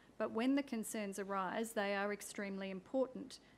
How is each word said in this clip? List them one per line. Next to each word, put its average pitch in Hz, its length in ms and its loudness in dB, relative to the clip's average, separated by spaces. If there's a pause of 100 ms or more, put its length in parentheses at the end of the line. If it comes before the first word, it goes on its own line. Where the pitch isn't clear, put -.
(160)
But - 160 -2
when 240 220 4
the 277 80 6
concerns 214 560 -2
arise, 196 540 0
they 202 220 2
are 202 200 2
extremely 196 560 -4
important 196 720 -2 (180)